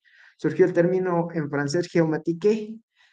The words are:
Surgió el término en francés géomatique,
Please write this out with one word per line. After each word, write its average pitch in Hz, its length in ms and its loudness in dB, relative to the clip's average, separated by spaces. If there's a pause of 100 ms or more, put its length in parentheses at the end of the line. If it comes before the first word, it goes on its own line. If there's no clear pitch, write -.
(380)
Surgió 170 260 2
el 180 80 2
término 175 600 0
en 147 160 -4
francés 143 380 -2
géomatique, 175 880 0 (360)